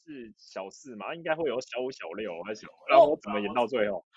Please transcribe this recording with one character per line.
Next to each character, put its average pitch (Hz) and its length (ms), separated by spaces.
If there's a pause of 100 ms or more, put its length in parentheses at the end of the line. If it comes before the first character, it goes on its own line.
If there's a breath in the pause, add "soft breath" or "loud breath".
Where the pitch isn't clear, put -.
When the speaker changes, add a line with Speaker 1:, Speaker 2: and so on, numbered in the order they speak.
Speaker 1:
是 127 320
小 95 320
四 120 260
嘛， 107 200
应 170 80
该 160 120
会 156 140
有 117 100
小 123 220
五、 127 80
小 110 200
六， 90 340
还 107 100
是， - 160
Speaker 2:
我 - 80
Speaker 1:
不 - 140
然 - 80
我 - 200
怎 104 120
么 104 80
演 101 140
到 120 120
最 110 240
后？ 95 160 (120)